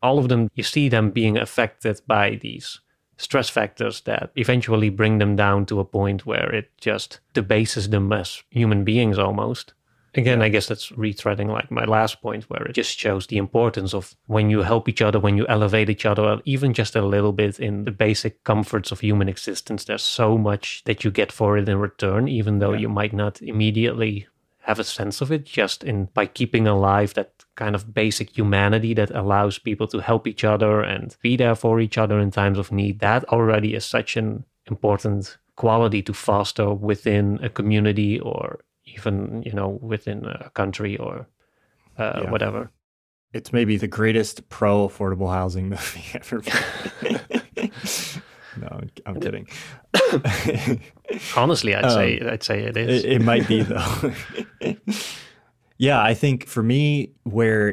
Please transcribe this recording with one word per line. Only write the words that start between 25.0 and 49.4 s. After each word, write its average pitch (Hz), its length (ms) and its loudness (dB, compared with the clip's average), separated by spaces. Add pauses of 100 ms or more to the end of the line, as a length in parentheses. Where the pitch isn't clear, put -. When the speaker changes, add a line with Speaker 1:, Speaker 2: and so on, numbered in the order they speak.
Speaker 1:
of 135 100 -4
it, 151 140 -2
just - 400 -2
in, 101 300 0
by 107 120 2
keeping 113 400 0
alive 101 480 4
that - 300 -8 (100)
kind 104 200 -4
of 104 180 -6
basic 107 440 -2
humanity 107 580 2
that 107 160 2
allows 101 480 0
people 107 300 -4
to 110 120 -4
help 113 260 0
each 110 160 -6
other 107 380 2
and 101 420 -6
be 123 140 2
there 117 180 4
for 113 260 2
each 113 180 -2
other 104 200 2
in 101 120 2
times 98 280 2
of 98 140 -4
need. 101 280 -2
That 110 280 2
already 110 460 2
is 107 100 -6
such - 320 -2
an 110 280 -4 (220)
important 101 720 -2 (200)
quality 113 460 2
to 101 120 -6
foster 101 580 0
within 104 680 0
a 117 80 -4
community 104 680 2
or - 420 -8 (360)
even, 101 460 -4
you 117 100 -10
know, 101 300 -4
within 107 420 -6
a - 300 -12
country 101 420 -4
or, 104 300 -10 (720)
uh, 110 240 -4
Speaker 2:
Yeah. - 80 -4
Speaker 1:
whatever. 107 400 -4 (640)
Speaker 2:
It's - 180 -10
maybe 110 240 2
the 104 100 -2
greatest 107 600 0
pro-affordable 98 840 0
housing 92 380 -2
<laughs> 98 60 -4
movie - 300 -10 (100)
ever - 260 -8 (600)
made. - 760 -6
<laughs> - 460 -10 (380)
No, - 120 -12
I'm, - 180 -12 (160)
I'm 98 140 -8
kidding. 101 260 -8 (480)